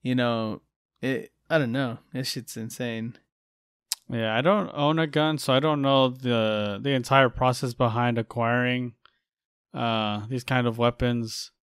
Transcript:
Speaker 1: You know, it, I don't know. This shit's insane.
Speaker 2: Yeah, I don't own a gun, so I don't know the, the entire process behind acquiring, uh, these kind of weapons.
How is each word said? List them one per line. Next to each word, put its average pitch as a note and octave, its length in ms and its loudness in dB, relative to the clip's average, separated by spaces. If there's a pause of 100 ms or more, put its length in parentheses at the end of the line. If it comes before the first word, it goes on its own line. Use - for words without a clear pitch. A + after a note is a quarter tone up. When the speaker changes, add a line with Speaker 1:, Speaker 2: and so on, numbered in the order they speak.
Speaker 1:
You B2+ 120 0
know, A#2 460 0 (400)
it, B2 320 -4 (160)
I D#3+ 100 2
don't B2 140 0
know. B2+ 260 -4 (140)
This B2+ 200 -6
shit's - 260 -10
insane. A2+ 580 -8 (920)
Speaker 2:
Yeah, A2+ 280 -2
I B2 60 2
don't G3 320 2
own D3+ 240 0
a D#3+ 80 2
gun, D3+ 320 0
so C3+ 160 0
I C3+ 60 6
don't D3+ 220 0
know C3+ 280 4
the, A2 720 0
the C#3 100 -2
entire C3+ 400 4
process B2+ 440 0
behind A#2+ 440 2
acquiring, A#2+ 760 -2 (800)
uh, A2 560 -2
these B2 160 -6
kind B2+ 220 0
of A2+ 120 -2
weapons. A#2+ 760 -2 (100)